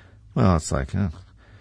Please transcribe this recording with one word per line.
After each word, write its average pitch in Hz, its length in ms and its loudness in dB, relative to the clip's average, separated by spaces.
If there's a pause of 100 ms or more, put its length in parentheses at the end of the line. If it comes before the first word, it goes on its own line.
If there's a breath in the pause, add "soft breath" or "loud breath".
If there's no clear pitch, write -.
(360 soft breath)
well, 98 200 4
it's - 160 -2
like, 67 200 -2
huh, 95 180 -2 (520 soft breath)